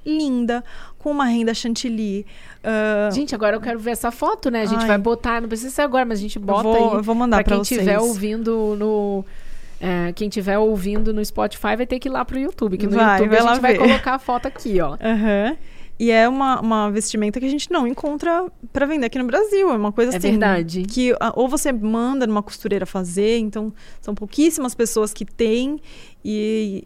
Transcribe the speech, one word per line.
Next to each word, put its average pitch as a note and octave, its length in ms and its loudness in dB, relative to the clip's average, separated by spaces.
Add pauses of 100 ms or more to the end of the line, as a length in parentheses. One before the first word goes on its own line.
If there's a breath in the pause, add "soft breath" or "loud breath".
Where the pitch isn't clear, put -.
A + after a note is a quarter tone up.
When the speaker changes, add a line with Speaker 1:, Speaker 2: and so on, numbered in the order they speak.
Speaker 1:
linda, B3 560 -2 (380 loud breath)
com D4+ 100 -6
uma C#4+ 160 0
renda A#3 280 0
chantilly. A3 720 -4 (360 loud breath)
Ah, G#3+ 520 0
Speaker 2:
Gente, C#4 200 -2
agora G#3+ 220 2
eu G#3+ 60 -4
quero A#3 180 -4
ver A3+ 120 -4
essa A#3 200 -4
foto, D#4 400 -2
né? A3+ 120 -2
A - 20 0
gente A3+ 160 2
Speaker 1:
Ai. A3+ 60 0
Speaker 2:
vai G#3 100 4
botar, A#3 420 0
não A3+ 80 -6
precisa A3+ 260 -6
ser D4 100 2
agora, C4 200 2
mas A3+ 160 -2
a - 20 -6
gente G#3 140 -6
Speaker 1:
Eu G#3+ 60 -6
Speaker 2:
bota G3+ 220 2
Speaker 1:
vou, A3 120 4 (160)
Speaker 2:
aí G#3+ 60 2
Speaker 1:
eu G#3+ 60 0
vou A3+ 120 0
mandar A#3 220 4
Speaker 2:
pra G#3 80 4
Speaker 1:
pra - 100 4
Speaker 2:
quem G3+ 80 2
tiver G3+ 340 2
Speaker 1:
vocês. A3 120 4
Speaker 2:
ouvindo G#3+ 680 -2
no, G3+ 460 0 (560 loud breath)
é, F3 320 -2
quem G#3 160 -4
tiver G3+ 300 -2
ouvindo G#3+ 560 2
no G#3+ 100 0
Spotify G#3+ 540 -2
vai B3 80 0
ter B3+ 120 -4
que C4 120 -4
ir - 20 -6
lá B3+ 140 -2
pro B3+ 120 -6
YouTube, A#3+ 400 -2
que G3+ 100 0
no - 40 2
Speaker 1:
Vai, A3 300 6
Speaker 2:
YouTube G#3+ 80 4
Speaker 1:
vai G#3+ 100 6
Speaker 2:
a A#3 60 6
Speaker 1:
lá A#3 80 6
Speaker 2:
gente B3+ 80 2
vai B3 100 4
Speaker 1:
ver. - 80 4
Speaker 2:
colocar B3+ 360 4
a C4 40 -2
foto B3 300 -4
aqui, G3 320 -2
ó. D3+ 200 -2
Speaker 1:
Aham. A3 540 2 (440 loud breath)
E A#3 120 2
é A3+ 160 6
uma, C4 320 2
uma G#3+ 320 2
vestimenta G#3+ 480 -2
que B3+ 60 -4
a C4+ 40 0
gente C#4+ 220 -4
não D4+ 160 2
encontra E4 640 -2 (220)
pra C#4 120 2
vender C#4+ 200 0
aqui B3 140 -4
no B3+ 60 -2
Brasil. G4 440 2
É A#3+ 80 2
uma G#3 140 0
coisa G#3 220 2
Speaker 2:
É F#3+ 40 -2
Speaker 1:
assim, G3 140 2
Speaker 2:
verdade. F#3 520 2
Speaker 1:
que, B3 360 2
ah, A3+ 160 0
ou B3+ 120 2
você C#4+ 240 0
manda A#3 540 0
numa G#3+ 160 0
costureira G3 440 -4
fazer, G3 520 0
então G#3+ 340 -4 (300 loud breath)
são G#3 140 -6
pouquíssimas C#4 580 0
pessoas A3 400 0
que - 100 -8
têm. B3 560 0 (460 loud breath)
E, G#3+ 600 -2